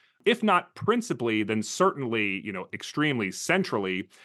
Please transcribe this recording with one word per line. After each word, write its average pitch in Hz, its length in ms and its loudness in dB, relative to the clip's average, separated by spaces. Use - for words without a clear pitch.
if 226 200 2
not 180 320 2
principally, 120 680 0
then 110 180 0
certainly, 113 840 0
you 101 80 -8
know, 92 180 -8
extremely 120 600 -2
centrally 98 760 0